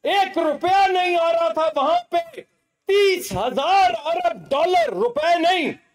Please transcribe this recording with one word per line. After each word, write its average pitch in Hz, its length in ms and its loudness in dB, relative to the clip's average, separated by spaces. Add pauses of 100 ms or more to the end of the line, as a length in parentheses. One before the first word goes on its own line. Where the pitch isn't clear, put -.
एक 381 340 0
रुपया 339 480 2
नहीं 359 300 0
आ 330 140 0
रहा 330 200 0
था, 320 160 -2 (100)
वहां 302 220 0 (140)
पे 339 280 -4
तीस - 920 -2
हजार 269 600 2
अरब 330 560 -4
डॉलर, 330 440 2
रुपए 240 460 0
नहीं। 330 340 0 (220)